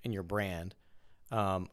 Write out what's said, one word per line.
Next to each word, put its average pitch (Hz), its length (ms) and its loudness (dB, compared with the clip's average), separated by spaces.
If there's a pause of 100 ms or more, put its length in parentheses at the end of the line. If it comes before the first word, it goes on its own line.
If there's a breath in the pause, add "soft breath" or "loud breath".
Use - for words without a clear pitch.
in 120 80 0
your 98 120 0
brand, 92 520 -2 (560)
um, 95 420 2